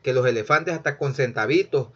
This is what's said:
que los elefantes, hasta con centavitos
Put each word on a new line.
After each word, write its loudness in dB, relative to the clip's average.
que 0
los 2
elefantes, 0
hasta -4
con -2
centavitos 0